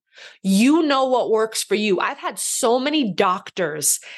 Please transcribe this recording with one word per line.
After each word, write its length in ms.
You 400
know 240
what 240
works 320
for 120
you. 260
I've 180
had 200
so 400
many 340
doctors 840